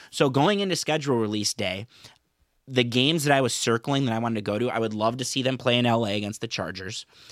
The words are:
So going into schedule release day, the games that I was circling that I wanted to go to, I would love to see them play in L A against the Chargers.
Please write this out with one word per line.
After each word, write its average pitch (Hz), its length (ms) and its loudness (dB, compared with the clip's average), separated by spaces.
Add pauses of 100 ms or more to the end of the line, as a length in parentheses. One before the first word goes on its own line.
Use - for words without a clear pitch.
(100)
So 147 180 2
going 139 300 4
into 196 160 0
schedule 143 420 0
release 107 380 0
day, 98 320 -4 (800)
the 127 180 2
games 135 400 2
that 143 120 4
I 139 40 4
was 123 140 0
circling 135 520 0
that 113 80 0
I 113 40 -2
wanted 117 180 -2
to 104 60 -4
go 104 160 -2
to, 123 100 0
I 113 120 -2
would 110 140 -2
love 113 240 0
to 127 60 -6
see 131 180 -4
them 127 160 0
play 120 200 2
in 123 80 2
L 117 180 2
A 101 120 -2
against 104 240 -6
the 113 80 -6
Chargers. 92 580 -8 (260)